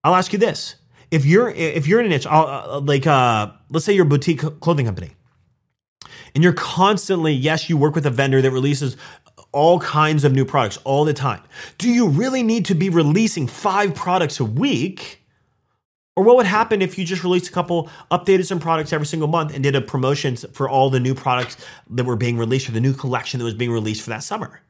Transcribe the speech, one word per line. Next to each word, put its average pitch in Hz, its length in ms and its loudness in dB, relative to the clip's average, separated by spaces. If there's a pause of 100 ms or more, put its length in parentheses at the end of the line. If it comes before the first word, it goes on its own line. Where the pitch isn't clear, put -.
I'll 170 120 4
ask 185 180 0
you 202 60 -2
this. - 380 -2 (340)
If 143 160 2
you're, 208 240 4
if 156 360 -4
you're 214 140 4
in 233 60 0
a - 20 0
niche, 143 160 0
uh, - 60 -8
uh, 139 520 0
like, 139 240 0
uh, 120 440 2 (180)
let's 156 160 -4
say 208 80 0
you're 185 140 4
a - 20 2
boutique 147 320 0
cl-, 151 120 -4
clothing 147 340 -2
company, 92 240 -8 (1200)
and 156 100 4
you're 180 80 4
constantly, 185 800 0
yes, 147 380 -2
you 160 80 2
work 147 160 2
with 151 100 -2
a 143 60 2
vendor 135 320 2
that 131 80 2
releases 135 480 -2 (540)
all 170 280 4
kinds 151 420 2
of 139 100 4
new 131 120 2
products 123 400 -2
all 139 220 0
the 147 80 0
time. 131 260 -4 (380)
Do 240 120 0
you 240 180 4
really 247 340 0
need 226 240 0
to 196 80 0
be 185 160 0
releasing 165 560 2
five 202 480 -2
products 180 440 -2
a 135 60 -2
week? 151 800 -4 (880)
Or 190 100 0
what 240 120 8
would 247 80 4
happen 214 380 0
if 185 160 -4
you 180 80 -4
just 175 180 -6
released 180 240 0
a - 40 -14
couple, 170 360 -4 (220)
updated 185 340 2
some 175 160 -4
products 156 320 -2
every 151 140 -2
single 156 220 -4
month 156 260 -2
and 139 80 -6
did 139 120 0
a 139 60 2
promotions 131 720 -4
for 135 160 -4
all 135 220 2
the 131 100 0
new 127 140 -2
products 123 420 -4 (320)
that 123 160 -2
were 123 120 -2
being 120 200 -2
released 123 320 -2
or 117 40 -10
the 113 80 -2
new 131 120 2
collection 127 460 -6
that 117 60 -6
was 113 100 -4
being 120 180 -2
released 110 300 -4
for - 80 -12
that 113 120 -8
summer? - 480 -10